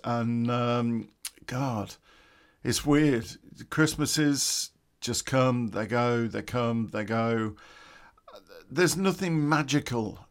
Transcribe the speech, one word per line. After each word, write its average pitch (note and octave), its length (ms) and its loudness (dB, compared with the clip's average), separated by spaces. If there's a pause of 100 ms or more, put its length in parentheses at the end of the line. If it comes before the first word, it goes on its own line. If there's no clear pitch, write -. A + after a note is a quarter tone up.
and, A#2 440 0
um, A#2+ 600 0 (360)
God, B2+ 500 -4 (680)
it's A#2+ 220 -2
weird. C#3+ 420 4 (420)
Christmases D3+ 1000 0 (320)
just - 240 -4
come, B2+ 420 2
they G2+ 180 -4
go, A#2+ 420 0
they G#2 160 -6
come, A#2 500 -2
they G#2+ 100 -4
go. A2+ 540 -2 (1120)
There's D3+ 240 4
nothing F3 540 0
magical C#3 680 0 (120)